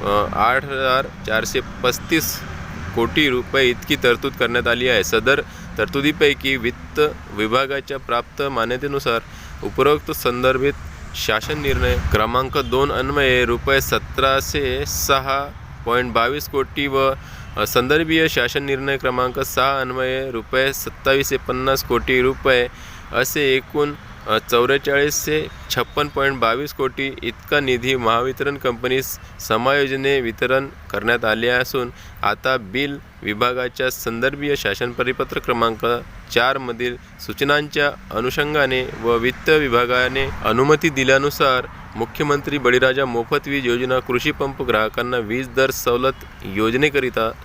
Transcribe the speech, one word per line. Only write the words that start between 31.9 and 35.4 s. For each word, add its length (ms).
आता 340
बिल 420
विभागाच्या 680
संदर्भीय 640
शासन 360
परिपत्र 460
क्रमांक 480